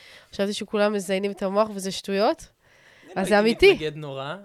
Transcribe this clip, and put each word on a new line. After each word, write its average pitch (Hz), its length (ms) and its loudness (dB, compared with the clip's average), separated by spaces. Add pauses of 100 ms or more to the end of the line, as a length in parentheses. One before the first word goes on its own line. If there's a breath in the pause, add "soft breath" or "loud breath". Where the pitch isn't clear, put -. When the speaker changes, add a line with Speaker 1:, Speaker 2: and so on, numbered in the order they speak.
(320 loud breath)
Speaker 1:
חשבתי 208 220 -2
שכולם 208 400 0
מזיינים 196 380 -2
את 196 120 -8
המוח 202 300 0
וזה 190 180 -6
שטויות. 202 560 -2 (580 soft breath)
Speaker 2:
אני 320 100 -18
לא 190 60 -2
Speaker 1:
אז 185 60 -2
זה 208 120 4
Speaker 2:
הייתי 220 100 4
Speaker 1:
אמיתי. 359 240 6
Speaker 2:
מתנגד 156 220 -6
נורא, 143 500 -8